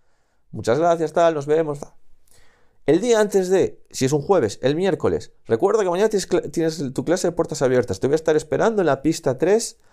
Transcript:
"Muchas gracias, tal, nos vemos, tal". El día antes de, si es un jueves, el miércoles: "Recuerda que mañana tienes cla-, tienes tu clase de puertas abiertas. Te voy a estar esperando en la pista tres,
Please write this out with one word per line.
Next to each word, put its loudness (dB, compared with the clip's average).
"Muchas -2
gracias, 0
tal, 2
nos -6
vemos, -2
tal". -18
El 4
día 2
antes 0
de, 0
si -2
es 0
un 0
jueves, 0
el 0
miércoles: -2
"Recuerda 0
que -2
mañana 2
tienes -2
cla-, -2
tienes -4
tu -6
clase 0
de -2
puertas -4
abiertas. 0
Te 0
voy -2
a 4
estar 2
esperando 0
en 0
la 0
pista -2
tres, 0